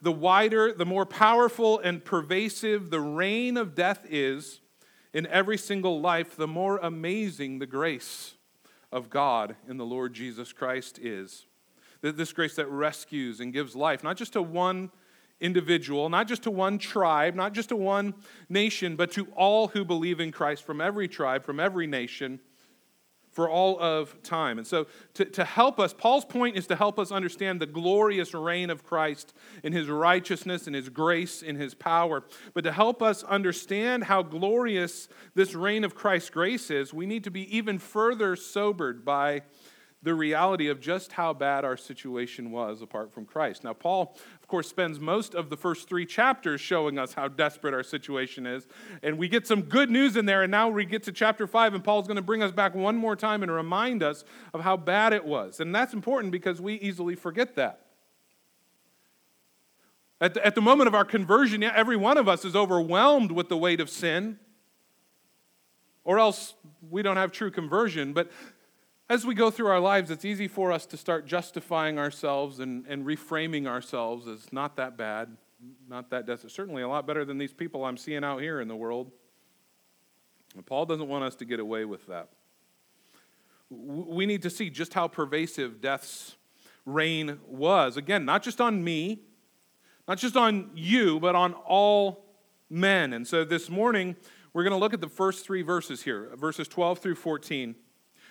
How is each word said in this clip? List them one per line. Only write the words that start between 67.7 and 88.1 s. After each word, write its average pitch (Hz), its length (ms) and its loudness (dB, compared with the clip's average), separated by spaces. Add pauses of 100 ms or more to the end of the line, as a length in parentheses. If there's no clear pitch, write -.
But 170 180 0 (800)
as 233 160 2
we 247 100 -2
go 226 140 4
through 220 180 -2
our 190 120 6
lives, 185 320 4
it's 156 140 -8
easy 202 240 -4
for 190 200 0
us 165 180 -2
to 156 100 -14
start 160 280 -2
justifying 160 720 -2
ourselves 143 640 -2
and, 127 280 -8
and 139 180 -8
reframing 156 600 -4
ourselves 120 600 -6
as 110 240 -16
not 143 240 -6
that 127 220 -6
bad, 110 400 -8 (500)
not 123 220 -14
that 123 160 -6
desperate. 117 260 -10
Certainly 180 300 -8
a 123 80 -4
lot 139 180 -4
better 151 160 -2
than 139 140 -8
these 139 160 -8
people 156 320 -8
I'm 127 100 -6
seeing 143 300 -8
out 135 160 -6
here 151 180 -6
in 117 80 -6
the 113 80 -10
world. 117 340 -8 (1500)
And 92 80 -20
Paul 143 220 -2
doesn't 156 200 -4
want 139 160 -4
us 131 120 -6
to 127 100 -14
get 117 160 -4
away 110 240 -6
with 101 220 -12
that. 87 200 -12 (1400)
W-, 143 420 -10
we 185 120 -2
need 202 160 -2
to 175 80 -4
see 175 200 -8
just 151 240 -8
how 175 140 0
pervasive 147 720 -4
death's - 560 -8 (500)
reign 156 640 -2
was. 139 480 2
Again, 151 300 -2